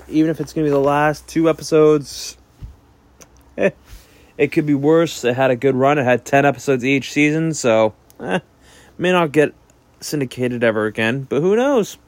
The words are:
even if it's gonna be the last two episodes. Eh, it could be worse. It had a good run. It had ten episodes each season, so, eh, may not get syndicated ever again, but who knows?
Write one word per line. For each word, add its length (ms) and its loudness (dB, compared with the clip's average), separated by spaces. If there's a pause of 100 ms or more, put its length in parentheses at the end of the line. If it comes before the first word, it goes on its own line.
even 220 0
if 100 -6
it's 120 -10
gonna 140 -2
be 40 0
the 80 2
last 480 0
two 220 0
episodes. 880 0 (1200)
Eh, 140 0 (680)
it 140 0
could 120 0
be 100 0
worse. 480 2
It 140 0
had 140 2
a 60 0
good 180 0
run. 240 2
It 60 -2
had 200 0
ten 220 2
episodes 380 0
each 280 -2
season, 400 0
so, 400 2 (260)
eh, 220 -4 (560)
may 160 0
not 200 0
get 200 2 (480)
syndicated 640 -4
ever 220 0
again, 420 -4
but 140 -2
who 120 0
knows? 540 0